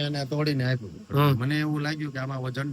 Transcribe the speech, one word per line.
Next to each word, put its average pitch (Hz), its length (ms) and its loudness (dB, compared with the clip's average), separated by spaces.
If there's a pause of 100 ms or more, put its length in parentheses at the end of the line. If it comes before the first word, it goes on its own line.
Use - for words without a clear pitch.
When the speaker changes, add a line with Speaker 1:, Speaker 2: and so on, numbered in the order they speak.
Speaker 1:
એને 147 140 -2 (120)
તોડીને 147 320 2
આપ્યું. 120 300 -2 (220)
Speaker 2:
હમ. 143 240 8
Speaker 1:
મને 139 240 0
એવું 151 220 0
લાગ્યું 151 280 -4
કે 135 80 -6
આમાં 135 220 -4
વજન 131 280 -4